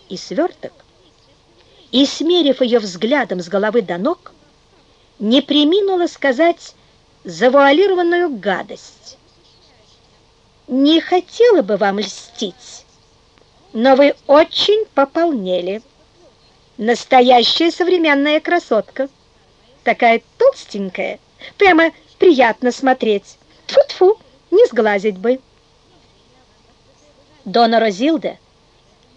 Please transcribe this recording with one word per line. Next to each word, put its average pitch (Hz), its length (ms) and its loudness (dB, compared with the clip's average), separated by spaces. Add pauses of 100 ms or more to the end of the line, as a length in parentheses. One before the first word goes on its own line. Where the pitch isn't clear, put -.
и 185 80 -14
свёрток - 560 -8 (1200)
и, 262 140 2
смерив 302 560 -2
её 240 180 0
взглядом 208 640 -6
с 160 60 -12
головы 202 340 -2
до 175 160 -8
ног, 262 360 -6 (880)
не 233 220 0
преминула 349 640 0
сказать 294 680 -4 (480)
завуалированную 311 1120 0
гадость. - 800 -10 (1500)
"Не 285 340 2
хотела 359 640 2
бы 196 140 -2
вам 196 200 0
льстить, - 880 -12 (880)
но 254 220 2
вы 285 200 4 (120)
очень 339 640 2
пополнели. 220 880 -4 (960)
Настоящая 247 920 2
современная 311 680 0
красотка. 277 720 -4 (720)
Такая 233 380 0 (160)
толстенькая, 208 840 -4 (380)
прямо 330 340 4 (280)
приятно 247 520 2
смотреть. 233 640 -2 (280)
Тьфу-тьфу, 440 540 2 (320)
не 415 160 6
сглазить 214 500 -2
бы". 240 220 -2 (2000)
Дона 226 340 0
Розилда 220 580 -4 (800)